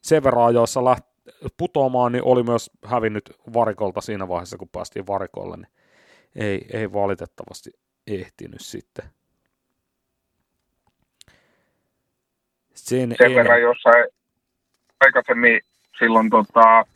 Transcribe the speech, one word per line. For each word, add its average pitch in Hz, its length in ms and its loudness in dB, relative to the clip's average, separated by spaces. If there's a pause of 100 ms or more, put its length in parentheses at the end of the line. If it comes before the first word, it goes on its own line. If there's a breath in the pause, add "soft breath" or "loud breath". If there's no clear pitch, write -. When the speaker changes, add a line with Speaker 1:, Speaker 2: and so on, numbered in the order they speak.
Speaker 1:
sen 156 220 0
verran 120 220 2
ajoissa 117 340 2
läht-, - 760 -4
putoamaan, 127 540 -2
niin 123 120 -4
oli 123 200 2
myös 117 280 -4 (140)
hävinnyt 110 460 -4 (220)
varikolta 107 480 -4
siinä 98 260 -10
vaiheessa, 90 300 -10
kun 92 120 -20
päästiin 95 380 -14
varikolle, 95 500 -10
niin 90 100 -20 (680)
ei, 104 380 -8
ei 107 200 -8
valitettavasti - 800 -8 (360)
ehtinyt - 540 -14
sitten. - 440 -18 (3750)
Sen 123 440 -4
Speaker 2:
Sen 127 140 4
Speaker 1:
en- 127 40 -2
Speaker 2:
verran 120 260 4
jossain 120 440 2 (920)
aikaisemmin 120 640 2 (380)
silloin 113 300 2
tota 113 560 4 (100)